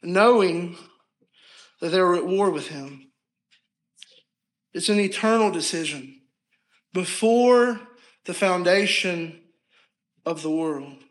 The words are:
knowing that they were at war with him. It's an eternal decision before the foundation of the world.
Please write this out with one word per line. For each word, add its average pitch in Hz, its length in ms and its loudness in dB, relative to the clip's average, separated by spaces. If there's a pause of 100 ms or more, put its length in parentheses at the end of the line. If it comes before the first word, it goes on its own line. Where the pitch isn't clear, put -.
knowing 180 760 2 (1040)
that 170 80 -4
they 175 100 2
were 180 160 4
at 170 100 -2
war 190 240 0
with 151 200 -6
him. 139 360 -14 (1700)
It's 170 140 -6
an 208 100 2
eternal 208 540 0
decision 156 680 -8 (720)
before 233 880 2 (420)
the 180 100 -10
foundation 180 1080 0 (840)
of 156 160 -6
the 156 80 -6
world. 147 460 -4 (160)